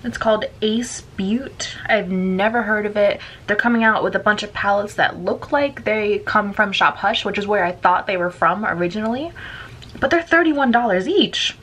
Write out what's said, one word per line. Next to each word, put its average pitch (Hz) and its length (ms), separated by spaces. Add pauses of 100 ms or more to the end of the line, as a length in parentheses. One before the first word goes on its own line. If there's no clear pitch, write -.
It's 240 140
called 220 280 (180)
Ace 220 380
Butte. - 840
I've 202 240
never 190 540
heard 208 240
of 208 100
it. 202 240 (240)
They're 208 100
coming 233 280
out 220 200
with 190 120
a 185 40
bunch 208 220
of 202 100
palettes 202 440
that - 240
look - 320
like 285 320
they 214 340
come 208 340
from 202 200
Shop 160 260
Hush, 214 260
which 202 140
is 202 80
where 202 180
I 180 100
thought 185 340
they 196 100
were 175 140
from 190 340
originally. 214 680 (680)
But 277 100
they're 339 140
thirty-one 302 480
dollars 220 360
each. - 560